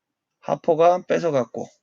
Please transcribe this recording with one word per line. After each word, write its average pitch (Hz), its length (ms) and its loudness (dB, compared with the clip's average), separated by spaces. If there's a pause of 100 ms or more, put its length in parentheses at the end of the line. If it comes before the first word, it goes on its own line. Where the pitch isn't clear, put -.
(400)
하퍼가 170 680 0
뺏어갔고, 147 580 -2 (160)